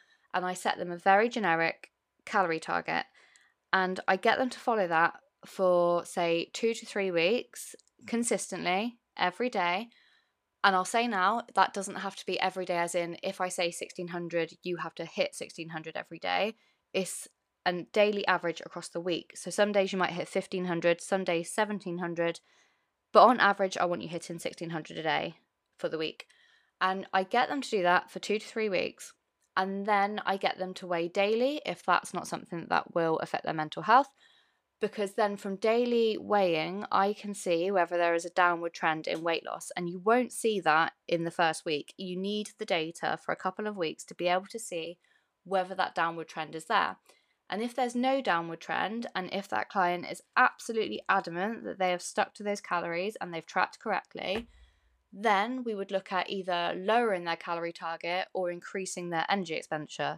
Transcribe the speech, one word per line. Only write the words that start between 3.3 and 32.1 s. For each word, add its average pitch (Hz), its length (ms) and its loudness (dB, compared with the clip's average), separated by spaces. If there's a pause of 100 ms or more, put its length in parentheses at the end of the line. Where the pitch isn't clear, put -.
And 185 340 2
I 190 100 6
get 220 220 4
them 254 120 0
to - 80 -12
follow 214 280 2
that 165 280 4 (320)
for, 175 580 4
say, 170 480 0
two 226 220 0
to 233 100 -12
three 196 260 -2
weeks 175 640 0 (320)
consistently 202 920 -2 (180)
every 185 320 0
day. 196 400 -2 (760)
And 196 140 6
I'll 185 80 2
say 240 240 0
now, 214 360 2 (100)
that - 180 4
doesn't 196 240 -8
have 196 200 -8
to - 100 -16
be 185 120 -2
every 185 280 -2
day, 180 100 -2
as 170 180 0
in, 170 280 -4
if 190 180 -4
I 185 80 -2
say 175 220 -2
sixteen - 380 -8
hundred, 170 440 -4 (100)
you 175 140 -6
have 165 200 -8
to 165 100 -8
hit - 280 -2
sixteen - 360 -12
hundred 160 260 -8
every - 220 -10
day. 185 380 0 (360)
It's - 360 -4 (360)
a 180 200 0 (100)
daily 208 320 4
average 170 340 0
across - 300 -12
the 170 100 -6
week. 175 360 -4
So - 140 -10
some 208 220 4
days 190 200 4
you 190 60 0
might 180 120 2
hit 170 180 -4
fifteen 185 380 -2
hundred, 170 340 2
some 190 240 0
days 170 260 0
seventeen 202 460 -2
hundred, 170 440 -2 (680)
but 196 120 10
on 214 180 8
average, 196 380 2
I 180 80 2
want 175 160 -2
you 165 60 -8
hitting 170 300 -10
sixteen 165 320 -8
hundred 165 280 -6
a 160 40 -6
day 160 340 0 (420)
for 175 100 -2
the 165 100 -4
week. - 280 -6 (520)
And 185 340 0
I 190 100 4
get 233 260 2
them 277 140 -4
to - 80 -8
do 202 120 2
that 175 280 4
for - 80 -10
two 208 200 -2
to - 80 -16
three 220 220 -4
weeks, - 460 -4 (420)
and 196 300 -2
then 208 400 2
I 196 100 2
get - 220 -2
them 185 160 -6
to 185 120 -14
weigh 175 220 0
daily 226 560 2
if - 220 -6
that's - 260 2